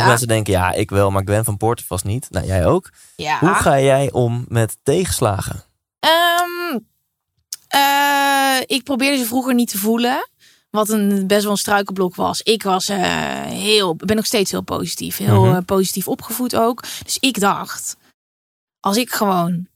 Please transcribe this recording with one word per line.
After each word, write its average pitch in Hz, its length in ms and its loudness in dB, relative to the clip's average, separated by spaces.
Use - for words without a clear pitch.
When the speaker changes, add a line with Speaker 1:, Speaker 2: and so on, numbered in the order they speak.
Speaker 1:
Ja. 123 40 4
Speaker 2:
mensen 123 200 2
denken, 110 260 2
"Ja, 90 200 4
ik 104 160 -2
wel, 98 220 2
maar 98 120 0
Gwen 101 220 0
van 101 120 -4
Poorten 113 280 -2
vast 92 180 -6
niet." 107 260 -4
Nou, - 160 -4
jij 92 200 0
ook. 151 240 0
Speaker 1:
Ja. 151 240 -4
Speaker 2:
Hoe 160 140 4
ga 170 260 4
jij 135 320 4
om 120 360 0
met 113 360 0
tegenslagen? 135 800 -2
Speaker 1:
Ehm, 339 800 0
eh, 277 1000 2
ik 262 180 -4
probeerde 277 340 0
ze 254 80 -2
vroeger 247 280 -2
niet 240 160 2
te - 80 -6
voelen. 240 520 0
Wat 208 200 0
een, 202 380 0
best 202 160 2
wel 208 80 -2
een 202 60 0
struikelblok 196 580 0
was. 180 260 -2
Ik 214 220 0
was, 190 260 -2
eh, 202 120 -2
heel, 196 540 0
ben 196 200 -2
nog 214 100 -2
steeds 202 260 0
heel 185 100 -4
positief. - 560 -6
Heel, 196 280 6
Speaker 2:
Mhm. 185 100 6
Speaker 1:
eh, - 100 0
positief 190 420 -2
opgevoed 247 480 -4
ook. 233 280 0
Dus - 160 -6
ik 254 200 0
dacht, - 580 -2
als 196 180 0
ik 240 120 -2
gewoon 180 680 -2